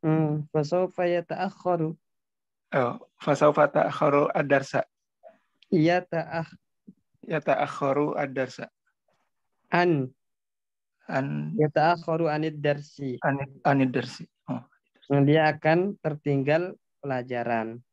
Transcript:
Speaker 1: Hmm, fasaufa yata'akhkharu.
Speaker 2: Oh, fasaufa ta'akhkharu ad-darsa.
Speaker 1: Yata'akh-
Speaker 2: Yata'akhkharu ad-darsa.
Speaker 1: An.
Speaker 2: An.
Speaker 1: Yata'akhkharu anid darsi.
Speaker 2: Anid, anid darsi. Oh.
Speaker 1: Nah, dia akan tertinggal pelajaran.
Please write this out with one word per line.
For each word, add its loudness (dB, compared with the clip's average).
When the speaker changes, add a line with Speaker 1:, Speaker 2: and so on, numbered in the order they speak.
Speaker 1:
Hmm, 0
fasaufa -2
yata'akhkharu. -2
Speaker 2:
Oh, 0
fasaufa 4
ta'akhkharu 2
ad-darsa. 0
Speaker 1:
Yata'akh- 0
Speaker 2:
Yata'akhkharu 0
ad-darsa. -6
Speaker 1:
An. 2
Speaker 2:
An. -4
Speaker 1:
Yata'akhkharu 0
anid -4
darsi. -4
Speaker 2:
Anid, -2
anid 4
darsi. -6
Oh. -8
Speaker 1:
Nah, 4
dia 4
akan 0
tertinggal -2
pelajaran. -4